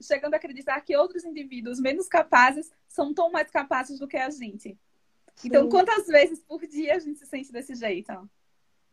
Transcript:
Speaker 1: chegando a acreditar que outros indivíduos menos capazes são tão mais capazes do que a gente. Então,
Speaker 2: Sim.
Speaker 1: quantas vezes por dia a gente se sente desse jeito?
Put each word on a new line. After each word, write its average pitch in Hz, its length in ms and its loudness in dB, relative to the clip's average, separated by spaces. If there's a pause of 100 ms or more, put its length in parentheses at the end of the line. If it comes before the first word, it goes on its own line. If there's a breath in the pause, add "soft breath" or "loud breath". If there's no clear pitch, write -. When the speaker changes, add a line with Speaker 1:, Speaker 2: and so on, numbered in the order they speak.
Speaker 1:
chegando 294 320 -2
a 311 40 2
acreditar 277 420 -6
que 302 160 -4
outros 349 300 0
indivíduos 262 540 -10
menos 285 280 -2
capazes 285 640 4 (160)
são 294 260 -4
tão 339 160 0
mais 320 200 -2
capazes 277 500 -4
do 269 80 -10
que 277 80 -10
a 262 140 -2
gente. 214 480 -14 (640)
Então, 247 240 4
Speaker 2:
Sim. - 20 -2
Speaker 1:
quantas 392 380 4
vezes 320 320 6
por 330 260 -14
dia 302 300 -2
a 370 40 -2
gente 302 200 -10
se - 60 -20
sente 269 260 -12
desse 240 240 -12
jeito? 208 380 -6 (800)